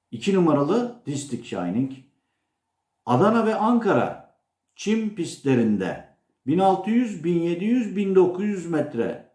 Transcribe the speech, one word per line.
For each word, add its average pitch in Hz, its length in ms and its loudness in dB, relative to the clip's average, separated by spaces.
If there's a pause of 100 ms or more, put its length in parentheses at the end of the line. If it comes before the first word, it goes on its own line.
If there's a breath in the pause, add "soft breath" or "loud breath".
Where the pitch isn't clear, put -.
(120)
iki - 220 -2
numaralı 175 720 2
Distic 131 380 -10
Shining, 104 480 -4 (1120)
Adana 208 400 2
ve 220 100 0
Ankara 208 800 0 (400)
çim 214 400 -2
pistlerinde 113 920 -2 (420)
bin 160 120 2
altı 190 300 2
yüz, 220 340 -2
bin 170 160 0
yedi 175 260 -2
yüz, 220 300 0
bin 196 200 0
dokuz 185 300 4
yüz 196 200 -4
metre 123 680 -4